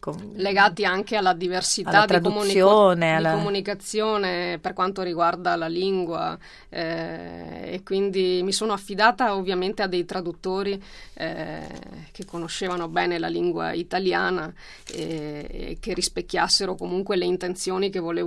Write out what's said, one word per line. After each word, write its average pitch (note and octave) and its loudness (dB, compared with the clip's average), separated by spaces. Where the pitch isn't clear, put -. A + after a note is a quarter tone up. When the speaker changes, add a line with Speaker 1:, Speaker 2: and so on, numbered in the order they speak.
Speaker 1:
con F#3 -10
Speaker 2:
Legati G3 4
anche G3 0
alla F#3 4
diversità F3+ 2
Speaker 1:
alla F#3+ 6
Speaker 2:
di - 2
comunico-, G3 4
Speaker 1:
traduzione, F#3 8
Speaker 2:
di D#3+ 4
Speaker 1:
alla D#3+ 4
Speaker 2:
comunicazione G3 -2
per F3+ -6
quanto F#3+ -2
riguarda F3 0
la E3 -2
lingua, E3+ -2
eh, E3+ -8
e F#3+ -8
quindi F#3+ 0
mi G3 -2
sono G#3+ -2
affidata G#3 2
ovviamente F#3+ -2
a G3 0
dei F3+ 0
traduttori, F#3 -4
eh, E3 -8
che - -14
conoscevano E3+ -4
bene F3 0
la E3 -2
lingua E3+ -2
italiana F3+ -2
e, D3+ -8
e - -8
che G#3 -6
rispecchiassero F3+ -2
comunque F3+ -2
le F3 2
intenzioni F#3 -2
che F#3+ -4
volevo E3+ -4